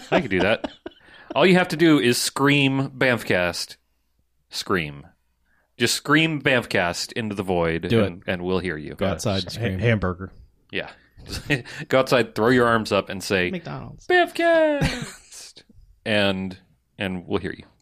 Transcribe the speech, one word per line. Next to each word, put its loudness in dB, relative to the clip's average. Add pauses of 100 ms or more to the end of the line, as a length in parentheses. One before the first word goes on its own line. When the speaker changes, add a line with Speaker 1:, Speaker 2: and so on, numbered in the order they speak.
(120)
Speaker 1:
I 4
can -6
do 2
that. 0 (640)
All 4
you 8
have 4
to -6
do 6
is 4
scream 2
Bamfcast. 0 (760)
Scream. -6 (720)
Just 0
scream 0
Bamfcast 0
into -4
the -6
void, 0
Speaker 2:
Do 4
it. 2
Speaker 1:
and, -10
and -4
we'll -2
hear -6
you. -12
Speaker 2:
Go -4
outside, -2
Speaker 3:
Ha- -12
Speaker 2:
scream. -6
Speaker 3:
hamburger. 0 (400)
Speaker 1:
Yeah. -8 (500)
<laughs> -6
Go 4
outside, 0
throw 2
your 6
arms 2
up, 2
and -10
say, 0
Speaker 2:
McDonald's. -12
Speaker 1:
"Bamfcast!" 0 (200)
<laughs> -20
and, 0 (420)
and -6
we'll -2
hear -8
you. -18 (180)